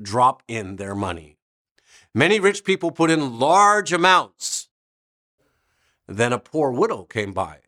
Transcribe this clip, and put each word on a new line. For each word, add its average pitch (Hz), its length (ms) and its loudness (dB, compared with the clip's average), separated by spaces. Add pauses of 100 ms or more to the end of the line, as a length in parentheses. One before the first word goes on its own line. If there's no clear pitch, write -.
drop 123 480 0
in 101 280 -8
their 98 180 -8
money. 87 420 -8 (800)
Many 175 260 2
rich 196 240 0
people 175 260 -2
put 165 200 0
in 139 280 -2
large 190 540 4
amounts. 175 760 0 (1400)
Then 117 240 0
a 120 60 -2
poor 151 320 -2
widow 127 340 -2
came 101 280 -8
by 85 360 -8